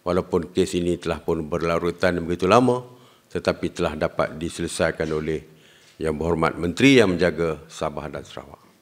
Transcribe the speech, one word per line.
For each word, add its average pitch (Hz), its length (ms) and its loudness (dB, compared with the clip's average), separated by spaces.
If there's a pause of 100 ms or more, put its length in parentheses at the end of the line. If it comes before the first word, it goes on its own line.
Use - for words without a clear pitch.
Walaupun 90 500 0
kes 92 300 0
ini 87 160 0
telah 82 260 -4
pun 82 220 -2
berlarutan 85 800 -2
begitu 87 240 -2
lama, 123 340 4 (460)
tetapi 87 400 -2
telah 80 260 -2
dapat 78 460 -2
diselesaikan 82 720 -2
oleh 78 320 -4 (560)
Yang 78 160 -2
Berhormat 80 400 2
Menteri 90 400 4
yang 101 180 6
menjaga 82 540 0
Sabah 73 400 -8
dan 71 160 -10
Sarawak. - 400 -18 (180)